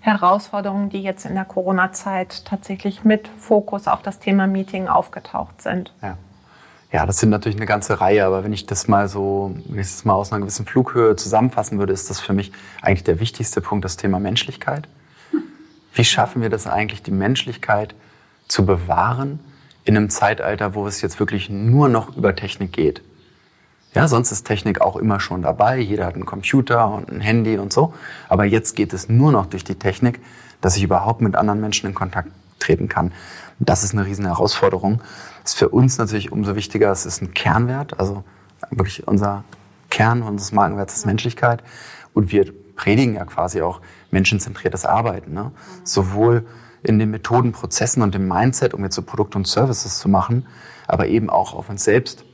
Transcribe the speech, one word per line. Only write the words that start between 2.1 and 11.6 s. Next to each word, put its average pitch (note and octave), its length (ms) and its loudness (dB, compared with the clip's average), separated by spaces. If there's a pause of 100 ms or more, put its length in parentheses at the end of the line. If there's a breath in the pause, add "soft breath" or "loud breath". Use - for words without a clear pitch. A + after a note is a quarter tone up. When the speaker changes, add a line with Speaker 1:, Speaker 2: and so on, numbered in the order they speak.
Speaker 1:
tatsächlich G3 580 -6
mit G#3+ 240 4
Fokus G3+ 600 0
auf G3 160 0
das - 160 -8
Thema G3 260 2
Meeting F#3+ 420 -4
aufgetaucht - 760 -4
sind? - 300 -6 (100)
Speaker 2:
Ja. F#2+ 140 -10 (760 soft breath)
Ja, D#2+ 160 0
das F#2 100 0
sind A2 140 4
natürlich G#2 260 0
eine A2 80 -6
ganze G#2 360 0
Reihe, G2 220 6
aber F#2+ 200 2
wenn G#2+ 100 -4
ich - 140 -8
das - 200 -4
mal G2+ 200 4
so, G2 480 -4 (100)
wenn - 140 -8
ich F#2+ 80 -4
das - 180 -10
mal G#2 80 4
aus G2 180 0
einer G#2 100 -2
gewissen G2+ 260 -4
Flughöhe A#2 480 4
zusammenfassen A2 640 0